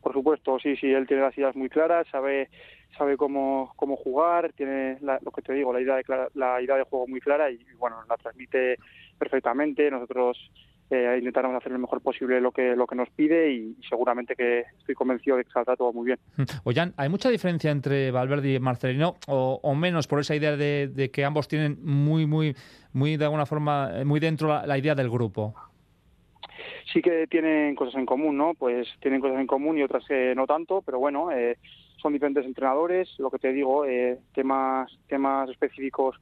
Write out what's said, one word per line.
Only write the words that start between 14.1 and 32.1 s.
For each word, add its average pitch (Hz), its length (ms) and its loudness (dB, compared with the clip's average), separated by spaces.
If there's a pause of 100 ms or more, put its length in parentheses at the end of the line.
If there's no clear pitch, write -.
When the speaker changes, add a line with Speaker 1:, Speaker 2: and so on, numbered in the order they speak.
Speaker 1:
que 120 280 2 (160)
estoy 135 160 -4
convencido 127 400 0
de 123 80 0
que - 80 -10
saldrá 123 240 0
todo 123 160 0
muy 117 140 -6
bien. 127 140 0 (180)
Speaker 2:
Mm. 143 60 0 (200)
Ollán, 160 320 0
¿hay 139 140 -2
mucha 202 200 0
diferencia 175 400 0
entre 139 400 0
Valverde 135 440 0
y 131 60 0
Marcelino 131 580 0 (100)
o, 131 340 0
o 139 140 0
menos 165 320 0
por 147 140 0
esa 147 120 -2
idea 151 220 0
de, 143 320 0
de 131 240 -2
que 139 140 0
ambos 143 240 0
tienen 151 340 0
muy, 151 420 2
muy, 151 300 2 (380)
muy 147 240 2
de 151 80 2
alguna 151 200 0
forma, 147 480 0
eh, 123 120 -2
muy 143 160 2
dentro 156 260 0
la, 147 180 2
la 143 120 0
idea 143 180 2
del 131 140 0
grupo? 113 440 -2 (1400)
Speaker 1:
Sí 165 120 2
que 165 240 2
tienen 156 480 2
cosas 123 180 -4
en 131 140 -2
común, 143 280 0
¿no? 156 200 0
Pues 123 320 -2 (120)
tienen 135 220 0
cosas 131 180 0
en 135 60 0
común 143 320 0
y 143 60 2
otras, 131 260 -2
eh, 127 260 2
no 131 120 0
tanto, 170 340 0
pero 131 160 -6
bueno, 143 340 0
eh, 120 280 -2 (420)
son 151 120 0